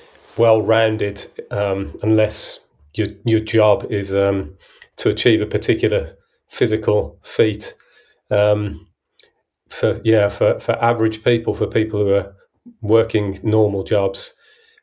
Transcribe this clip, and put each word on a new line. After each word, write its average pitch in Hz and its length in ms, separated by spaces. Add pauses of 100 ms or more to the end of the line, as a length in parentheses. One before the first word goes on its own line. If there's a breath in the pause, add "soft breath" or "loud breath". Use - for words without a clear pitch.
(380 loud breath)
well-rounded, 110 880 (260)
um, 98 420 (100)
unless 107 560 (360)
your, 127 120 (160)
your 110 160
job 107 500
is, 98 260
um, 98 400 (420 soft breath)
to - 120
achieve 104 320
a 107 40
particular 107 720 (320)
physical 107 760
feat. - 500 (560 soft breath)
Um, 104 580 (800 soft breath)
for, 104 340
yeah, 110 260
for, 110 300
for - 140 (100)
average 113 400
people, 117 300
for 110 140
people 107 360
who 98 100
are 98 220 (460 soft breath)
working 107 640
normal 104 400
jobs, 98 520 (480 soft breath)